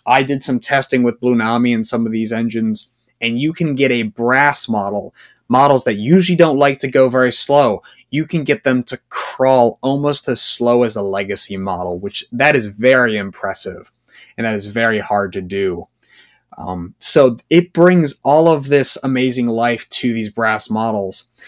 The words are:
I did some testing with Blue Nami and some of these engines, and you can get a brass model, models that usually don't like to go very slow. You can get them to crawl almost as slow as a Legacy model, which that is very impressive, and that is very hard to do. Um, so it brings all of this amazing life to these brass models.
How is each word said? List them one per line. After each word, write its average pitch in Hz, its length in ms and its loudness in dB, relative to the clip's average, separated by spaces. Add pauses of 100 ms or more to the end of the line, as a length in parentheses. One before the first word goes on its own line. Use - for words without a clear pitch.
I 131 160 4
did 139 200 -4
some 127 180 -2
testing 135 420 0
with 120 160 0
Blue 123 160 2
Nami 120 380 0
and 113 120 -2
some 117 220 -2
of 110 60 -4
these 110 200 -4
engines, 110 560 -4 (320)
and 117 200 -2
you 151 120 -2
can 160 220 -4
get 131 160 0
a 120 140 0
brass 123 640 0
model, 101 480 -4 (320)
models 135 340 4
that 117 120 0
usually 175 420 2
don't 160 220 4
like 143 200 2
to 135 120 -6
go 131 180 4
very 127 240 0
slow. 135 500 2 (260)
You 151 160 -4
can 156 200 -4
get 131 180 -2
them 127 220 0
to - 240 -10
crawl 131 760 0
almost 143 460 -2
as 123 120 -2
slow 120 440 2
as 110 100 -2
a 107 80 -6
Legacy 98 540 -6
model, 90 420 -6
which 98 320 -8
that 135 240 2
is 117 120 -2
very 117 500 2
impressive, 98 760 -8 (460)
and 113 100 -4
that 110 80 -2
is 101 120 -6
very 110 340 -2
hard 101 320 -2
to 95 100 -8
do. 90 460 -4 (680)
Um, 90 420 -10
so 127 380 4 (140)
it 175 220 2
brings 170 520 4
all 160 240 4
of 147 180 2
this 139 380 2
amazing 127 420 0
life 117 440 -2
to 123 220 -2
these 113 160 -4
brass 110 400 -2
models. 110 640 -4 (180)